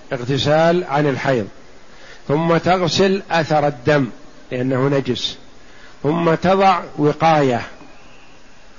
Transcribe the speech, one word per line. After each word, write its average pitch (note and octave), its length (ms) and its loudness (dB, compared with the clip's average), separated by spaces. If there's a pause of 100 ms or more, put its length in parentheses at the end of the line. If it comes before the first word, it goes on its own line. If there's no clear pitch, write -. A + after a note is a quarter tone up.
(140)
اغتسال D3 680 2
عن D3 240 0
الحيض، B2+ 400 0 (800)
ثم E3 300 2
تغسل F#3 640 2 (100)
أثر D3+ 360 2
الدم C#3+ 420 0 (420)
لأنه B2+ 360 -2
نجس، C3 500 -2 (680)
ثم E3 300 2
تضع F#3+ 480 2 (160)
وقاية D3 640 2 (1160)